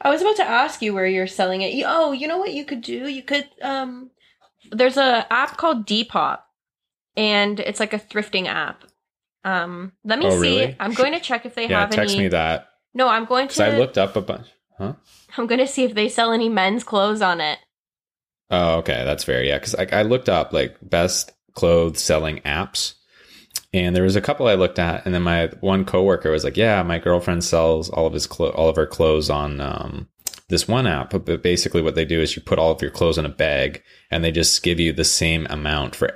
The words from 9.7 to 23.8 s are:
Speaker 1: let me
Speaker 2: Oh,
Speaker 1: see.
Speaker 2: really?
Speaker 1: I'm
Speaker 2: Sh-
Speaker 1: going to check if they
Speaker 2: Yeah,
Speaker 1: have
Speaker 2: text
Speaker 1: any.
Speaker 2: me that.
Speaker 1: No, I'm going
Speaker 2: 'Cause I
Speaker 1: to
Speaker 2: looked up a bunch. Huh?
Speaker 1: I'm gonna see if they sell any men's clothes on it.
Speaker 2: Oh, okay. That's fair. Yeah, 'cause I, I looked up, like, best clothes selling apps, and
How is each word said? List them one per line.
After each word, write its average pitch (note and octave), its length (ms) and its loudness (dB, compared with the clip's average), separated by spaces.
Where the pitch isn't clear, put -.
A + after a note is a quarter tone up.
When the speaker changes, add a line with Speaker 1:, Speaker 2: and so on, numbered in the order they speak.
Speaker 1:
let A3 160 -2
me E4 60 0
Speaker 2:
Oh, F#3+ 60 2
Speaker 1:
see. - 80 2
Speaker 2:
really? C3 220 0
Speaker 1:
I'm G3+ 120 -4
Speaker 2:
Sh- G#3 40 -8
Speaker 1:
going C#4 160 2
to E4+ 80 -4
check A#3+ 240 -4
if A#3+ 100 -12
they A#3 140 -4
Speaker 2:
Yeah, F#3+ 120 2
Speaker 1:
have G#3 100 -2
Speaker 2:
text G#3 240 0
Speaker 1:
any. G2+ 80 2
Speaker 2:
me - 60 2
that. D#2+ 380 0
Speaker 1:
No, B3+ 140 2
I'm A3+ 180 2
going B3+ 220 0
Speaker 2:
'Cause - 140 -4
I A2 100 4
Speaker 1:
to - 60 2
Speaker 2:
looked - 200 2
up G2 200 2
a G2+ 40 -2
bunch. - 260 -8
Huh? G2+ 160 -6
Speaker 1:
I'm A#3+ 100 -2
gonna B3 200 2
see C4+ 160 -2
if A#3 100 0
they G#3+ 160 0
sell A#3 220 2
any A3+ 180 2
men's G#3 340 0
clothes G#3+ 380 0
on F3 200 2
it. D3+ 180 -4
Speaker 2:
Oh, E2+ 280 2
okay. C2 280 -2
That's C#2+ 180 -2
fair. B1+ 200 0
Yeah, C#2 160 0
'cause - 160 -8
I, F#2+ 160 -2
I G#2 100 2
looked A#2 280 2
up, E2+ 220 2
like, C#2 300 -2
best - 500 0
clothes E2+ 480 2
selling D#2 400 0
apps, - 520 -4
and F2+ 220 2